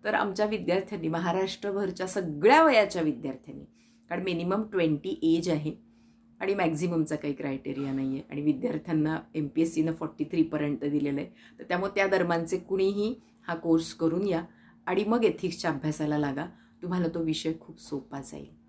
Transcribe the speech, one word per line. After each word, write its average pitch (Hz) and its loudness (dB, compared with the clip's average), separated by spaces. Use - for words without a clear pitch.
तर 214 0
आमच्या 208 2
विद्यार्थ्यांनी, 190 -2
महाराष्ट्रभरच्या 185 -2
सगळ्या 185 6
वयाच्या 214 4
विद्यार्थ्यांनी, 143 -6
कारण 180 -4
मिनिमम 185 0
ट्वेंटी 165 2
एज 175 -2
आहे 156 -2
आणि 190 0
मॅक्झिममचा 165 0
काही 147 -4
क्रायटेरिया 135 -6
नाही 135 -2
आहे 135 -6
आणि 147 -6
विद्यार्थ्यांना 151 0
एमपीएससीनं 160 0
फॉर्टी 160 -6
थ्रीपर्यंत 151 0
दिलेलं 143 0
आहे. - -16
तर - -16
त्यामुळे 185 -2
त्या 196 4
दरम्यानचे 175 2
कुणीही 196 0
हा 170 -4
कोर्स 165 2
करून 170 0
या 175 0
आणि 185 0
मग 226 2
एथिक्सच्या 180 0
अभ्यासाला 151 -2
लागा. 143 -2
तुम्हाला 180 -2
तो 165 -2
विषय 160 -2
खूप - -18
सोपा 139 -8
जाईल. 131 -14